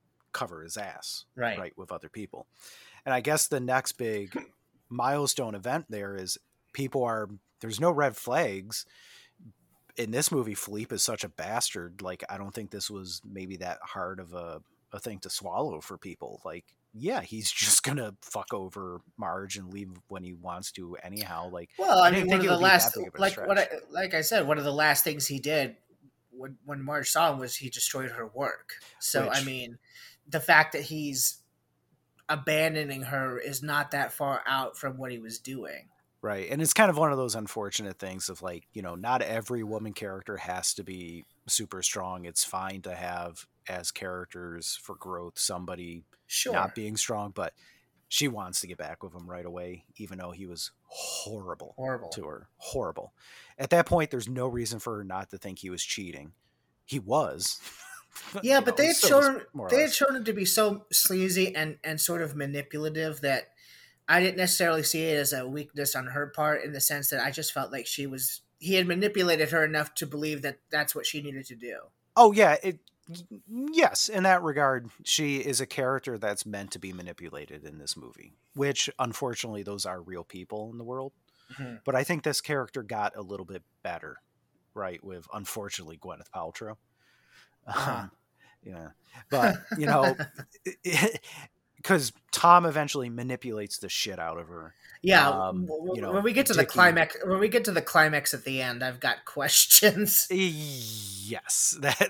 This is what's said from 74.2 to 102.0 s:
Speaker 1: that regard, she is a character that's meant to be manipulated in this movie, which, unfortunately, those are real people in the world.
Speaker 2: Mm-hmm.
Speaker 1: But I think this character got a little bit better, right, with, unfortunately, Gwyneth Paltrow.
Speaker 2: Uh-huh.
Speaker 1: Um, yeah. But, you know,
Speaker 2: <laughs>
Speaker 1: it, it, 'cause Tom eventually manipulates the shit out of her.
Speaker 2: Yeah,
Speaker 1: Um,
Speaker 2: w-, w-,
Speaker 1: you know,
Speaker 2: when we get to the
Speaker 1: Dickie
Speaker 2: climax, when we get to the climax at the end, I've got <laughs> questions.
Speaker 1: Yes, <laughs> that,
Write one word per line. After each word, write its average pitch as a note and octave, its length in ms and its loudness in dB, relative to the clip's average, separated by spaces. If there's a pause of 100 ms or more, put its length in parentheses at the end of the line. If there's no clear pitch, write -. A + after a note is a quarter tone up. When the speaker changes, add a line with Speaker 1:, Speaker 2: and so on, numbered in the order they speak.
Speaker 1:
that F#3 200 6
regard, C3+ 480 2 (120)
she C#3+ 340 0
is C3 220 0
a C3 60 -2
character C3 540 -2
that's G#2 260 -2
meant G2+ 280 -8
to F2+ 60 -10
be F#2 140 -10
manipulated D2+ 720 -14
in D2+ 140 -16
this C#2+ 180 -8
movie, - 380 -20 (180)
which, C#3 460 0
unfortunately, A#2 640 -4
those G2 240 -6
are F#2 120 -8
real E2+ 240 -12
people G#2+ 480 -10
in A#2 60 -14
the A#2+ 60 -12
world. C3 300 -10 (400)
Speaker 2:
Mm-hmm. B2 300 -12
Speaker 1:
But C3 120 2
I C3 80 4
think D#3+ 180 -2
this D3+ 200 0
character C3+ 420 -4
got G#2 340 -2
a G#2 60 -8
little F#2+ 240 -10
bit F2+ 160 -12 (180)
better, E2 360 -8 (580)
right, F#2 280 -8
with, F2+ 300 -14
unfortunately, G2 640 -10
Gwyneth D#2+ 320 -16
Paltrow. F#2+ 460 -10 (920)
Speaker 2:
Uh-huh. A#2 260 -2
Speaker 1:
Um, G#2 200 -8 (500)
yeah. E2+ 260 -16 (420)
But, C3+ 260 4 (220)
you D3+ 80 -2
know, C#3 320 4 (220)
Speaker 2:
<laughs> - 260 -18
Speaker 1:
it, F#3 180 -10
it, F3 360 2 (640)
'cause D3 300 4 (220)
Tom F3 320 10
eventually C#3+ 440 0
manipulates A#2 680 -6
the G2 100 -8
shit F#2 320 -4
out E2 180 -4
of E2 120 -10
her. E2 240 -14 (280)
Speaker 2:
Yeah, E3+ 280 8
Speaker 1:
Um, F#2 360 0
Speaker 2:
w-, - 20 -4 (120)
w-, F3+ 160 -4
Speaker 1:
you G#2+ 60 -4
know, F3+ 100 -4
Speaker 2:
when G3+ 120 2
we A3+ 100 4
get C4 140 4
to A3 60 2
the - 100 8
Speaker 1:
Dickie - 100 -4
Speaker 2:
climax, E3+ 500 6
when F#3+ 160 2
we G#3 80 6
get A#3 160 2
to A3 80 0
the E3+ 100 2
climax D#3 520 4
at C3+ 100 -8
the C3 180 -2
end, B2 220 -4
I've B2+ 160 -4
got - 260 -2
<laughs> - 0 -
questions. - 1040 6
Speaker 1:
Yes, A#2 1500 -2
<laughs> C#3+ 40 -12
that, C#3+ 280 2